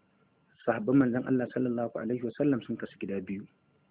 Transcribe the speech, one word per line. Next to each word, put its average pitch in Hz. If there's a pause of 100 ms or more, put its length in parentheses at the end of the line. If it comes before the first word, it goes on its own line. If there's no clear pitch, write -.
(680)
sahabban 113
manzon 127
Allah 127
sallallahu 120
alaihi 117
wasallam 123
sun 117
kasu -
gida 98
biyu. 98 (480)